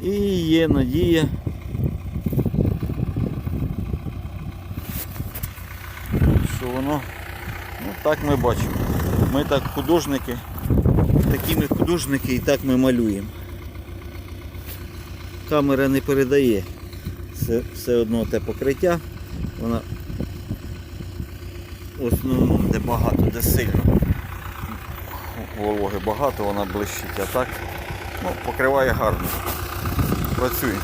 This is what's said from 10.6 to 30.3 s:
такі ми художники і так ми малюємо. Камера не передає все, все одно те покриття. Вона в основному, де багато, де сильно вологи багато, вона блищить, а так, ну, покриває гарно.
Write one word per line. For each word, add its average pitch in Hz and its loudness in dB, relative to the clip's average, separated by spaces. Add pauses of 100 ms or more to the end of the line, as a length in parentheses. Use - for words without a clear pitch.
такі - 2
ми 147 2
художники 139 0
і 120 2
так 139 4
ми 131 4
малюємо. 117 4 (2250)
Камера 139 4
не 135 4
передає 135 4 (680)
все, 117 0 (120)
все - 0
одно 113 4
те 113 0
покриття. 139 0 (600)
Вона 113 0 (2250)
в 135 -2
основному, 123 2
де 110 0
багато, 113 2 (120)
де 117 -4
сильно - 2 (1800)
вологи 104 0
багато, 110 0
вона 101 0
блищить, 98 -4
а - -2
так, 127 0 (760)
ну, - -2 (160)
покриває 131 4
гарно. 110 2 (1080)